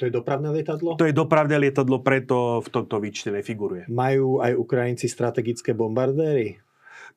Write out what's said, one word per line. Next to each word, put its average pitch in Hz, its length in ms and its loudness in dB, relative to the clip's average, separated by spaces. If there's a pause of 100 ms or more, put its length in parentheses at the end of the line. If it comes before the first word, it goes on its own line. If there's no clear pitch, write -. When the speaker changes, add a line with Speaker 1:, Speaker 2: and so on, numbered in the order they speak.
Speaker 1:
to 127 80 0
je 117 60 -2
dopravné 139 340 -2
lietadlo? 156 480 -4
Speaker 2:
To 165 100 4
je 151 80 2
dopravné 151 460 4
lietadlo, 135 400 2
preto 123 640 2
v - 80 -16
tomto 117 260 -2
výčte 104 320 -6
nefiguruje. 101 640 -4
Speaker 1:
Majú 131 480 2
aj 123 160 2
Ukrajinci 123 500 0
strategické 117 680 -2
bombardéry? 127 800 0 (600)